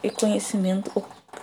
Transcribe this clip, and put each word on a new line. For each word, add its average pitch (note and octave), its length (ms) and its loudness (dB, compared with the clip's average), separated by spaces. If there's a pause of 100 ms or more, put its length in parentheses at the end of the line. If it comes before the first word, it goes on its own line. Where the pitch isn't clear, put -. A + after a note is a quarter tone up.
e G3+ 80 0
conhecimento, G3+ 840 2
o, G3+ 80 0 (400)